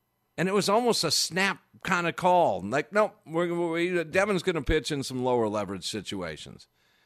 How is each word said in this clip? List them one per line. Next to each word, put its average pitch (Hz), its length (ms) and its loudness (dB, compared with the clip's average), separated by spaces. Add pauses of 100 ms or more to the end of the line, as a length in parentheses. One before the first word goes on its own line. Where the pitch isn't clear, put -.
(360)
And 165 120 0
it 190 60 -2
was 196 140 2
almost 220 360 2
a 151 60 0
snap 180 500 0 (240)
kind 175 220 0
of 160 100 -2
call. 165 460 4
Like, 127 300 -4
"No, 208 200 2 (140)
we're, 170 440 -2
we, 170 340 0
Devin's 190 380 0
gonna 165 200 -2
pitch 156 280 0
in 139 120 -2
some 127 220 -4
lower 120 240 4
leverage 101 400 -4
situations 90 760 -10 (400)